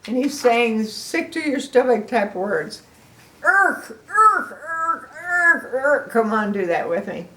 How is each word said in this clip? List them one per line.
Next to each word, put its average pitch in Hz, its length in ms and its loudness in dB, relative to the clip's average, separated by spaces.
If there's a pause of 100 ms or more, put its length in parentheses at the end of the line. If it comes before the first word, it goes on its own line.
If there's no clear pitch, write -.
And 226 120 -2
he's 277 220 0
saying 233 460 2
sick 330 480 -6
to 320 60 -4
your 294 200 -2
stomach 247 480 2
type 208 280 -2
words. 185 480 -4 (600)
Irk, 370 640 0
irk, 427 420 4
irk, 330 600 -6 (100)
irk, 349 520 0
irk. 269 380 0
Come 220 220 2
on, 214 180 0
do 196 140 -2
that 165 220 0
with 170 200 -2
me. 175 300 -8